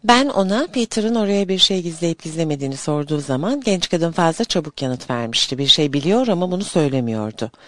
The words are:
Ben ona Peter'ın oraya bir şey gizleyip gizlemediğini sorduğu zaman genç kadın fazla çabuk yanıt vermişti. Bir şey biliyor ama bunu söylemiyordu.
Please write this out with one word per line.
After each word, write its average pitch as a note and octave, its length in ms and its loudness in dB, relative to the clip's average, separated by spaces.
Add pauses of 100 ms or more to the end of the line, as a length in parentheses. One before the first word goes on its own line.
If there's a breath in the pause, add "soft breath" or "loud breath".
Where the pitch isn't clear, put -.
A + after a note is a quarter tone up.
Ben A#3+ 240 6
ona G3+ 380 2
Peter'ın A3+ 480 -2
oraya G3+ 340 2
bir F#3+ 100 0
şey F#3 240 2
gizleyip E3 400 -4
gizlemediğini D3+ 540 -4
sorduğu D3 440 -2
zaman D3 400 -2
genç G3 300 -2
kadın E3+ 220 0
fazla E3 320 2
çabuk D#3 380 -4
yanıt B2+ 280 -4
vermişti. A#2 480 -2
Bir C#3 80 -2
şey D3 260 2
biliyor F#3+ 360 2
ama F3+ 220 0
bunu F#3 140 -2
söylemiyordu. A#2 880 -2 (180 loud breath)